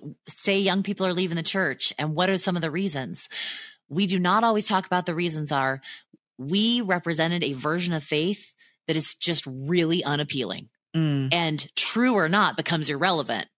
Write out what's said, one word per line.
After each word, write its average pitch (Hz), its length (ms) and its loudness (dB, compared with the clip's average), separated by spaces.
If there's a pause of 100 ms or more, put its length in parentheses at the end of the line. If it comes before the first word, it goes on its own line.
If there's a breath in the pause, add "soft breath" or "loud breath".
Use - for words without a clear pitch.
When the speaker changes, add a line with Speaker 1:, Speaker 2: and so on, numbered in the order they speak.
(280)
Speaker 1:
say - 300 0
young 190 240 2
people 190 240 -2
are 180 60 2
leaving 175 240 0
the 160 60 -2
church 160 560 -2
and 151 160 0
what 180 160 4
are 190 80 2
some 180 180 0
of 170 60 0
the 165 80 0
reasons. 147 580 -4 (600 loud breath)
We 180 180 0
do 185 120 0
not 185 260 4
always 214 240 2
talk 190 180 0
about 180 200 0
the 175 80 -2
reasons 156 380 -2
are 135 280 0 (580 loud breath)
we 208 420 2
represented 170 640 0
a 143 100 -2
version 165 380 -2
of 156 120 -2
faith 165 480 -2 (340 soft breath)
that 156 100 0
is 156 200 -2
just 165 300 -2
really 160 580 0
unappealing. 139 640 -4 (280)
Speaker 2:
Mm. 143 360 2
Speaker 1:
And 160 440 0
true 247 380 2
or 180 140 4
not 180 280 4
becomes 156 320 -2
irrelevant 143 580 0 (120)